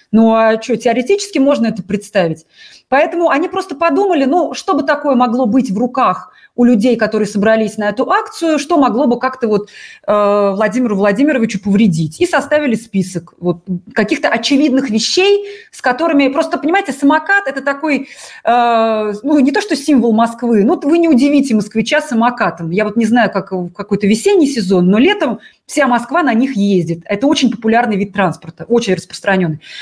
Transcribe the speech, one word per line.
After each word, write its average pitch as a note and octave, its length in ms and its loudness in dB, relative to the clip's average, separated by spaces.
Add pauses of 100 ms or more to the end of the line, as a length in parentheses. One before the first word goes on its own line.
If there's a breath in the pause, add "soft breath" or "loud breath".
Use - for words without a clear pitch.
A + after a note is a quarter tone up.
(100)
Ну, A3+ 240 4
а A3 220 2
чё, A3 200 -4
теоретически B3+ 640 0
можно C4+ 280 2
это G#3+ 160 -4
представить. F3 640 -4 (420 loud breath)
Поэтому E4 400 2
они C#4+ 200 0
просто F#4 260 -8
подумали, E4 500 0
ну, C#4 300 0
что - 180 -4
бы C#4 120 -2
такое C#4+ 320 0
могло B3 280 0
быть A#3+ 260 0
в F#3 80 -4
руках B3 520 -2 (240 soft breath)
у B3 100 2
людей, B3 340 4
которые A3 280 -2
собрались G#3+ 520 0
на G#3 100 -2
эту G#3 220 -2
акцию, E4+ 480 -2
что - 180 -2
могло C4 300 2
бы A#3+ 120 0
как-то B3 300 -4
вот, G#3 220 -2 (360 loud breath)
э, G#3 480 2
Владимиру G#3+ 420 0
Владимировичу A3 640 0
повредить. F#3+ 580 0
И F4 60 2
составили D4+ 480 0
список F#3 640 -6
вот F3 240 -4 (300)
каких-то G#3+ 340 -2
очевидных C4+ 640 0
вещей, G4 560 0 (240 loud breath)
с - 100 -20
которыми, C#4 480 0
просто, D4 300 -2
понимаете, F4+ 340 -2
самокат — D#4 540 0
это C4+ 160 -6
такой, C#4 480 -4 (340 loud breath)
э, A3+ 680 0 (100)
ну, D4+ 160 2
не C4+ 120 4
то E4+ 120 0
что - 140 -4
символ A#3+ 360 2
Москвы, A#3 500 0
ну, C#4+ 160 2
вы D#4+ 200 2
не E4+ 100 2
удивите C#4 460 2
москвича A3 480 -2
самокатом. A3+ 680 -2
Я G3 140 0
вот G#3 140 -6
не A3+ 80 2
знаю, A3 240 2
как F#3+ 220 -6
в F3+ 180 -6
какой-то G3+ 360 -4
весенний D4+ 400 2
сезон, F#3+ 420 2
но G3+ 100 4
летом D#4+ 420 0 (240 loud breath)
вся C#4+ 220 0
Москва B3 360 0
на C4 120 0
них C4 200 0
ездит. F3+ 520 0
Это G3+ 200 -2
очень C#4+ 240 2
популярный A3 460 0
вид G3 160 -4
транспорта, F3+ 560 -4
очень A#3 260 0
распространённый. F#3 640 -2 (220 loud breath)